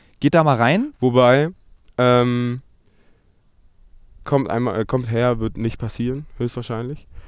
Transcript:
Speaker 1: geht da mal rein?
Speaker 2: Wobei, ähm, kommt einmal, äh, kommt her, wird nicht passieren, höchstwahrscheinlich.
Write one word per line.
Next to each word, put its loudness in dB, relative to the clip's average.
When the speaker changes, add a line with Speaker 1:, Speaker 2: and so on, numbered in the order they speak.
Speaker 1:
geht 2
da 4
mal 4
rein? 2
Speaker 2:
Wobei, 4
ähm, 2
kommt -2
einmal, -2
äh, -2
kommt -4
her, 0
wird -4
nicht -4
passieren, -6
höchstwahrscheinlich. -8